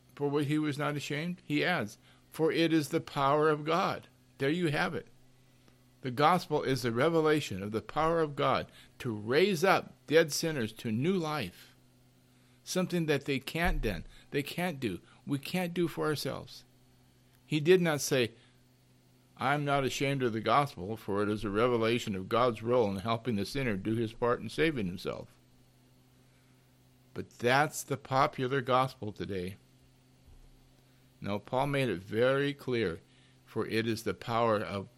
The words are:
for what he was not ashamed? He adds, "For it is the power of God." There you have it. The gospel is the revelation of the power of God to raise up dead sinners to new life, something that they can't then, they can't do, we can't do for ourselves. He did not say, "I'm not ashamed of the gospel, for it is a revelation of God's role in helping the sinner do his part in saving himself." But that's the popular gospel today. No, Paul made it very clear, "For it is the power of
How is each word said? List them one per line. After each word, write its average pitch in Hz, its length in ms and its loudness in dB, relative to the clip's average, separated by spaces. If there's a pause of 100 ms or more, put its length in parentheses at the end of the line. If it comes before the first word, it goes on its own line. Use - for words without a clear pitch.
(140)
for 143 140 -2
what 147 160 2
he 151 140 0
was 151 180 -2
not 147 200 -2
ashamed? 156 480 -6
He 147 200 0
adds, 151 320 -2 (340)
"For 156 220 0
it 160 220 2
is 151 140 2
the 160 120 0
power 147 480 2
of 151 160 0
God." 160 440 -2 (280)
There 139 140 0
you 170 180 0
have 160 260 -2
it. - 140 -8 (920)
The 131 80 -6
gospel 151 520 2
is 127 200 0
the 120 100 0
revelation 151 680 2
of 104 100 -6
the 110 80 -2
power 160 400 0
of 147 160 -2
God 135 340 0 (280)
to 123 140 -6
raise 147 520 2
up 180 300 2 (120)
dead 156 240 4
sinners 139 440 -2
to 117 180 -6
new 143 220 0
life, 151 600 -6 (880)
something 175 420 -2
that 143 180 2
they 139 140 0
can't 165 420 -2
then, 98 240 -2 (260)
they 143 120 -2
can't 170 360 -6
do, 104 220 -4 (260)
we 139 120 -2
can't 175 340 -4
do 175 160 0
for 160 160 -6
ourselves. 147 600 -6 (840)
He 151 120 0
did 180 200 8
not 156 200 0
say, 127 320 2 (1080)
"I'm 143 260 0
not 139 200 2
ashamed 135 400 -2
of 117 80 0
the 110 80 -4
gospel, 110 560 2
for 101 260 -2
it 101 60 0
is 104 160 -2
a 104 60 -2
revelation 113 640 2
of 92 120 -8
God's 113 320 2
role 113 300 2
in 98 60 -4
helping 113 400 -2
the 98 100 -2
sinner 127 300 -2
do 98 180 -2
his 113 180 -2
part 120 280 0
in 113 80 -10
saving 147 380 0
himself." 87 420 -8 (1900)
But - 240 -14
that's 123 460 2
the 135 120 -6
popular 135 640 -2
gospel 127 520 0
today. 92 460 -8 (1600)
No, 101 180 -6
Paul 131 300 -2
made 139 200 0
it 92 140 -4
very 131 500 0
clear, 117 480 -2 (440)
"For 110 220 -4
it 113 200 0
is 110 160 -2
the 98 120 -4
power 117 440 0
of 98 400 -6